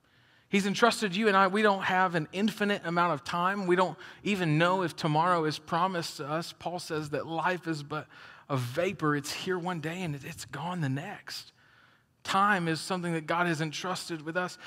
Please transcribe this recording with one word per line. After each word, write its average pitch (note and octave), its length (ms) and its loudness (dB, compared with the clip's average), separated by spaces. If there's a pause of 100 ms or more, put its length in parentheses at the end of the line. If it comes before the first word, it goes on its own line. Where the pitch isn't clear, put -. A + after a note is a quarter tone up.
(480)
He's G3+ 180 2
entrusted G#3 480 2
you A3 140 2
and F#3+ 80 6
I. G3 100 8
We G3 160 2
don't G3 200 4
have F#3 340 2
an D#3 160 0
infinite G3+ 520 0
amount E3+ 280 2
of C#3+ 100 -4
time. F#3 460 -2
We F3+ 80 6
don't F#3 200 2 (280)
even F3+ 340 2
know F3 240 4
if E3+ 140 -4
tomorrow E3 480 2
is D3+ 160 -2
promised F3 560 -2
to C#3 120 -10
us. D#3+ 300 -4
Paul F3 220 -8
says D3+ 300 -6
that C#3 180 -4
life E3 400 -2
is D3+ 160 -4
but D3 240 -8 (400)
a C#3+ 80 0
vapor. D3 600 0
It's C#3+ 160 -4
here F#3 260 -4
one F3 220 -4
day E3 220 -6
and D#3 120 -4
it, C3+ 100 -10
it's - 200 -12
gone F3 360 -6
the C#3 80 2
next. D#3+ 600 -6 (720)
Time F#3+ 460 4
is D#3+ 120 0
something F3 340 -2
that D#3 120 -2
God E3+ 220 2
has D#3 120 0
entrusted E3 600 -4
with D#3+ 140 -6
us. F3+ 200 -2 (100)